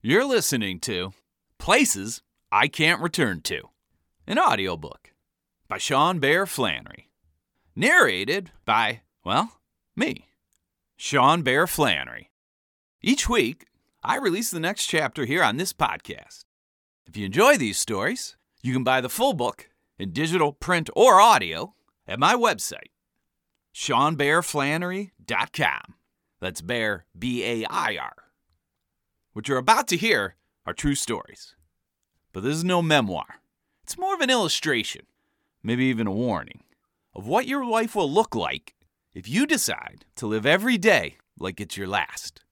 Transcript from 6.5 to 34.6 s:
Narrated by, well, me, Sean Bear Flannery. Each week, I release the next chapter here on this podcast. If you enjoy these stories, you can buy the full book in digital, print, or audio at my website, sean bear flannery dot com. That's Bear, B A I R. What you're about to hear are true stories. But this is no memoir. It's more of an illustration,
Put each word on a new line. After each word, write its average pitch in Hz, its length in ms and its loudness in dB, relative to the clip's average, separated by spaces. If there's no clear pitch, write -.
Narrated 170 760 2
by, 110 380 0
well, 139 340 -2
me, - 320 -4
Sean 143 460 2
Bear 139 260 2
Flannery. 71 640 -2
Each - 260 2
week, 180 380 0
I - 140 -2
release 226 340 -2
the 165 120 -6
next 180 260 -4
chapter 147 380 -2
here 160 180 0
on 117 140 2
this 131 160 -4
podcast. - 720 -6
If 87 120 -14
you 101 80 -4
enjoy 208 320 4
these 110 200 -2
stories, 117 600 -4
you 127 80 -2
can 127 140 0
buy 131 160 2
the 123 80 -6
full 254 240 0
book - 340 -6
in 98 160 -8
digital, 156 400 0
print, 170 420 -2
or 208 240 8
audio 120 560 4
at 110 120 -6
my 175 160 4
website, - 580 -4
sean 147 420 2
bear 147 260 4
flannery 175 680 -4
dot - 260 -2
com. 85 440 -4
That's 90 220 -8
Bear, 104 440 -4
B 120 260 -4
A 113 220 -4
I 127 320 -4
R. 65 160 -10
What 107 140 -12
you're 135 120 0
about 220 300 4
to 180 60 0
hear 156 400 0
are 90 80 -8
true 143 220 -2
stories. - 600 -10
But 95 100 -8
this 143 120 0
is 165 80 -4
no 180 180 2
memoir. 131 580 0
It's - 140 -12
more 381 180 -2
of 339 60 -2
an 262 100 2
illustration, 156 720 -2